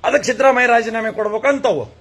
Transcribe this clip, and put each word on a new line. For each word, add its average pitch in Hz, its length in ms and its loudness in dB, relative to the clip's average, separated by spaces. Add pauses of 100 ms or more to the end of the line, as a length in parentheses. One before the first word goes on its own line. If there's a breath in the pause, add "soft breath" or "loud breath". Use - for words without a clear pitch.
ಅದಕ್ಕೆ 277 200 0
ಸಿದ್ದರಾಮಯ್ಯ 247 420 2
ರಾಜೀನಾಮೆ 226 460 0
ಕೊಡ್ಬೇಕಂತವು. 214 720 -2 (160)